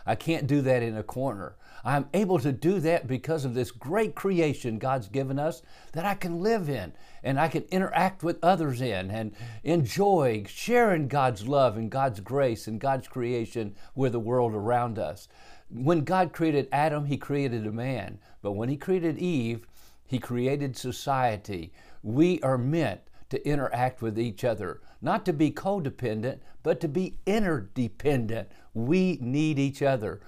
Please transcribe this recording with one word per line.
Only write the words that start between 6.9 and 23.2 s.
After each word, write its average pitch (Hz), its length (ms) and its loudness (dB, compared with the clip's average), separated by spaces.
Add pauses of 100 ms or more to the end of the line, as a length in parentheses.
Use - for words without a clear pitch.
and 135 160 2
I 160 100 4
can 165 140 -2
interact 185 600 0
with 170 200 -2
others 160 380 4
in 95 300 -2
and 110 220 -4 (300)
enjoy 151 840 4
sharing 214 600 2
God's 123 400 0
love 135 280 4
and 113 140 -4
God's 127 320 0
grace 123 460 0
and 110 120 -6
God's 135 280 0
creation 117 680 -4 (200)
with 127 180 2
the 120 60 0
world 117 340 2
around 113 460 0
us. 78 280 -6 (420)
When 139 360 2
God 185 260 2
created 151 400 2
Adam, 147 340 2
he 143 120 -2
created 131 480 -2
a 107 60 -4
man. 113 480 -6 (220)
But 101 120 -2
when 113 160 -2
he 147 80 -2
created 170 400 0
Eve, 120 500 -2 (380)
he 127 140 -2
created 127 580 -2
society. 117 960 -2 (300)
We 151 380 4
are 131 160 2
meant 127 440 0 (280)